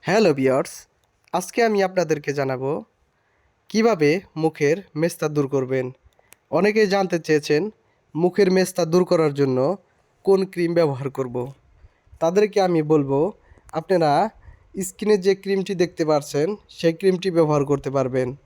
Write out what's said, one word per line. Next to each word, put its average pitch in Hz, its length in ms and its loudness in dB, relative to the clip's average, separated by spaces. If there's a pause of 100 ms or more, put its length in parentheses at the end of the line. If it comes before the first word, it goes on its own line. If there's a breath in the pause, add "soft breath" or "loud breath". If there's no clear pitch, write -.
হ্যালো 190 300 2
ভিউয়ার্স, 131 380 0 (640)
আজকে 180 300 -6
আমি 220 180 2
আপনাদেরকে 165 500 -2
জানাবো 135 380 -4 (1000)
কিভাবে 156 400 2 (260)
মুখের 156 400 0 (180)
মেস্তা 165 340 -4
দূর 147 200 -2
করবেন। 131 380 -2 (640 soft breath)
অনেকেই 208 380 2
জানতে 190 300 0
চেয়েছেন 151 440 0 (520)
মুখের 180 360 2
মেস্তা 185 420 0
দূর 180 120 4
করার 160 300 2
জন্য 135 240 0 (680)
কোন 190 220 4
ক্রিম 175 280 -4
ব্যবহার 139 360 0
করব। 127 260 -6 (840)
তাদেরকে 202 420 2
আমি 180 220 2
বলবো, 143 360 2 (540 soft breath)
আপনারা 160 380 0 (680 soft breath)
স্কিনে 208 380 -2
যে 190 160 0
ক্রিমটি 196 400 -4
দেখতে 175 300 -2
পাচ্ছেন 151 440 0 (200)
সেই 165 260 -2
ক্রিমটি 185 360 -2
ব্যবহার 151 340 2
করতে 139 260 -4
পারবেন 131 380 -2 (160)